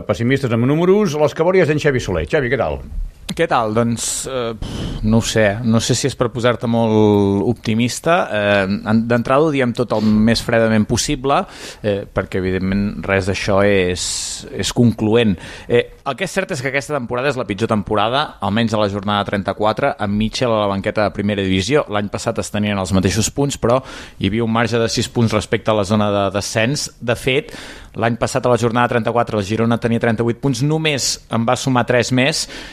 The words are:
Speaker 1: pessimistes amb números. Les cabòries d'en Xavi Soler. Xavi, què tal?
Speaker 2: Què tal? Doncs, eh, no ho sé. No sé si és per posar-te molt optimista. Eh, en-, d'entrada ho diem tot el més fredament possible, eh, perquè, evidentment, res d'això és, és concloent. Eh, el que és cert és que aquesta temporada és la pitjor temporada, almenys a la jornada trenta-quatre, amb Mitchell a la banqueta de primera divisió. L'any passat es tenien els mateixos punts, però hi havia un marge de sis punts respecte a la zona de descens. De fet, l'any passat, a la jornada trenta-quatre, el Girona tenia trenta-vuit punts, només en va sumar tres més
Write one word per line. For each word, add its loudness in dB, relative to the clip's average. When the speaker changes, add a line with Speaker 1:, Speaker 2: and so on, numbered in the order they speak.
Speaker 1:
pessimistes 0
amb 2
números. 2
Les 2
cabòries 4
d'en 0
Xavi 2
Soler. -2
Xavi, 0
què 0
tal? -2
Speaker 2:
Què 0
tal? 0
Doncs, -2
eh, -4
no 4
ho 2
sé. 2
No 4
sé 0
si -2
és -4
per 0
posar-te 0
molt 4
optimista. 0
Eh, 2
en-, 4
d'entrada 2
ho 2
diem 0
tot -2
el 0
més 4
fredament 2
possible, 0
eh, 0
perquè, -4
evidentment, 0
res 0
d'això 0
és, 2
és -4
concloent. 4
Eh, 4
el -6
que -4
és -10
cert -4
és -6
que -4
aquesta -4
temporada -2
és -4
la -4
pitjor -2
temporada, 0
almenys 0
a 2
la 2
jornada -2
trenta-quatre, 0
amb 0
Mitchell -2
a 2
la 0
banqueta 0
de -2
primera -2
divisió. 2
L'any -2
passat -4
es -8
tenien -2
els -2
mateixos 2
punts, -2
però 2
hi 0
havia 0
un -2
marge 0
de 0
sis -2
punts 0
respecte 0
a 2
la 0
zona 2
de 2
descens. -2
De -2
fet, -2
l'any 0
passat, -2
a 4
la 2
jornada 2
trenta-quatre, 0
el -2
Girona 0
tenia 0
trenta-vuit 0
punts, 0
només 0
en 0
va 2
sumar 0
tres 2
més 0